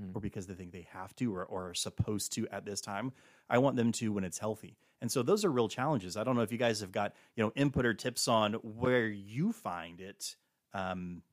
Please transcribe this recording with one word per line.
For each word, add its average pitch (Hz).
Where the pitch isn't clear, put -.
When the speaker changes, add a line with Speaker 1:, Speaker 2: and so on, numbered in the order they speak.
Speaker 1:
Hmm. 95
Speaker 2:
or 110
because 98
they 98
think 90
they 87
have 95
to 120
or, 90
or 92
are 87
supposed -
to 110
at 101
this 101
time. 107
I 120
want 131
them 117
to 110
when 101
it's 90
healthy. 110
And 120
so 131
those 202
are 175
real 120
challenges. 117
I 107
don't 127
know 120
if 107
you 117
guys 117
have 101
got, 101
you 113
know, 107
input 139
or 117
tips -
on 110
where 117
you 110
find 85
it, -
um, 90